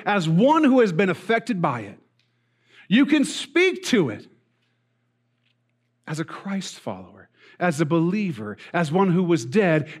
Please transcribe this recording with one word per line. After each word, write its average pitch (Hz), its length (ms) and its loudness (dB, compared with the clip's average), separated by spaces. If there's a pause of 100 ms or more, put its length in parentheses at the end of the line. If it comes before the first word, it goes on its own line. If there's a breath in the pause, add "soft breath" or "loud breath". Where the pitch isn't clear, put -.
as 190 220 0
one 277 380 4
who 254 160 6
has 208 100 2
been 185 180 0
affected 226 520 -4
by 131 200 -2
it. 101 180 -16 (920 soft breath)
You 277 140 4
can 294 180 2
speak - 600 -2
to 170 240 0
it 104 180 -12 (1800)
as 156 120 -8
a 160 60 -6
Christ - 540 -10
follower, 92 500 -14 (300 soft breath)
as 175 200 0
a 165 60 0
believer, 160 720 -2 (160 loud breath)
as 165 180 -2
one 185 200 2
who 180 100 2
was 165 240 0
dead 156 420 2 (120 loud breath)